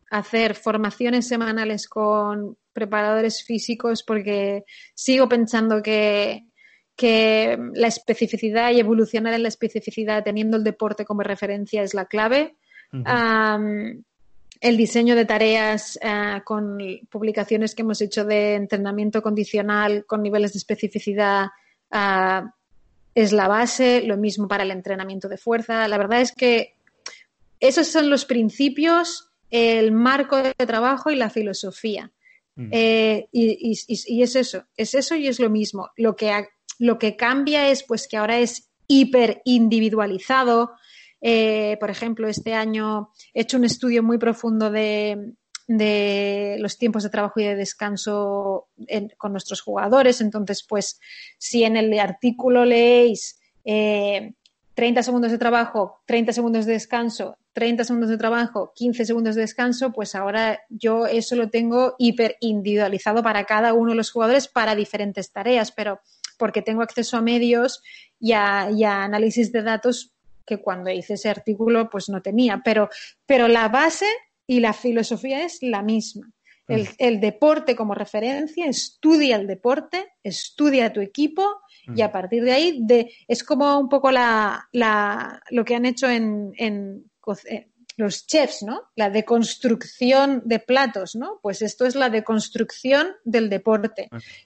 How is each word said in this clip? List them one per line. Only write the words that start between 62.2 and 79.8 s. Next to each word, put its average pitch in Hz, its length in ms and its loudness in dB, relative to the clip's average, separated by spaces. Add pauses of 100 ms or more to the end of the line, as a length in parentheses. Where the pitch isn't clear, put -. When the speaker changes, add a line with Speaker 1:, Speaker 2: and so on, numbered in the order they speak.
Speaker 1:
individualizado 208 800 0
para 214 220 0
cada 220 280 2
uno 226 180 2
de 233 60 0
los 220 140 -2
jugadores 240 380 0
para 220 260 0
diferentes 202 560 -6
tareas, 220 400 0
pero 208 300 -6 (360)
porque 214 240 -2
tengo 220 200 -2
acceso 233 340 -4
a 226 60 -2
medios 240 600 2 (380)
y 226 140 2
a, 202 360 2
y 214 140 0
a 202 220 0
análisis 214 480 0
de 220 100 -2
datos 226 480 -2 (340)
que 214 120 -6
cuando 185 340 -6
hice 185 220 -6
ese 202 160 -4
artículo, 220 600 0
pues 202 200 -8
no 196 120 -6
tenía. 208 420 0
Pero, 214 260 2 (360)
pero 240 220 6
la 226 220 4
base 320 360 2 (420)
y 247 120 2
la 226 140 2
filosofía 247 720 -2
es 339 180 -10
la 233 200 -2
misma. 220 500 -4 (360)
El, 226 160 0
Speaker 2:
Mm. 202 40 -8 (100)
Speaker 1:
el 240 220 2
deporte 269 560 2
como 214 180 -4
referencia, 262 720 -6
estudia 294 720 2
el 202 100 -2
deporte, 277 640 -4 (160)